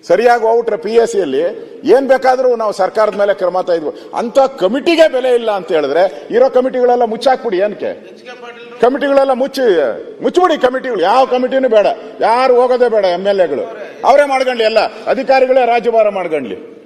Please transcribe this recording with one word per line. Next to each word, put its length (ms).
ಸರಿಯಾಗಿ 360
ಹೋಗ್ಬಿಟ್ರೆ 340
ಪಿ 140
ಎಸ್ 220
ಸಿಯಲ್ಲಿ 280
ಏನ್ 240
ಬೇಕಾದ್ರೂ 480
ನಾವು 160
ಸರ್ಕಾರದ 420
ಮೇಲೆ 200
ಕ್ರಮ 260
ತ-, 100
ಇದ್ವು. 220
ಅಂತ 220
ಕಮಿಟಿಗೆ 720
ಬೆಲೆ 260
ಇಲ್ಲ 160
ಅಂತ 220
ಹೇಳಿದ್ರೆ 580
ಇರೋ 200
ಕಮಿಟಿಗಳೆಲ್ಲ 540
ಮುಚ್ಚಾಕ್ಬಿಡಿ. 520
ಏನಕ್ಕೆ 680
ಕಮಿಟಿಗಳೆಲ್ಲ 520
ಮುಚ್ಚಿ, 440
ಮುಚ್ಚಿಬಿಡಿ 360
ಕಮಿಟಿಗಳು? 420
ಯಾವ 240
ಕಮಿಟಿನೂ 440
ಬೇಡ, 180
ಯಾರು 400
ಹೋಗೋದೇ 280
ಬೇಡ. 160
ಎಮ್ 220
ಎಲ್ 140
ಎಗಳು 220
ಅವರೇ 200
ಮಾಡ್ಕೊಳ್ಳಿ, 400
ಎಲ್ಲ 140
ಅಧಿಕಾರಿಗಳೇ 600
ರಾಜ್ಯಭಾರ 420
ಮಾಡ್ಕೊಳ್ಳಿ. 640